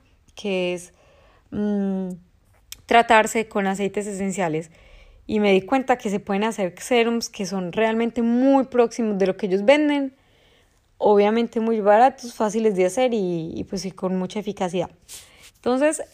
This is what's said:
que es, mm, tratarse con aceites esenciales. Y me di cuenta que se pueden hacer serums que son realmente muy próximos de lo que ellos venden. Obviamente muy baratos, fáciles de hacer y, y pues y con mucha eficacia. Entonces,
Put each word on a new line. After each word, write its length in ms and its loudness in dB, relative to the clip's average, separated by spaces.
que 400 -4
es, 180 -12
mm, 600 -2
tratarse 640 2
con 180 -2
aceites 400 -4
esenciales. 640 -4
Y 140 -2
me 120 4
di 100 4
cuenta 360 0
que 120 -6
se 100 -4
pueden 240 -4
hacer 340 -4
serums 500 0
que 180 -8
son 260 -6
realmente 500 -2
muy 420 4
próximos 540 0
de 80 2
lo 100 0
que 100 -6
ellos 180 -2
venden. 500 2
Obviamente 640 2
muy 200 0
baratos, 540 4
fáciles 420 0
de 100 4
hacer 260 0
y, 420 -2
y 100 -8
pues 200 -8
y 60 -8
con 260 -4
mucha 240 -6
eficacia. 480 -4
Entonces, 460 0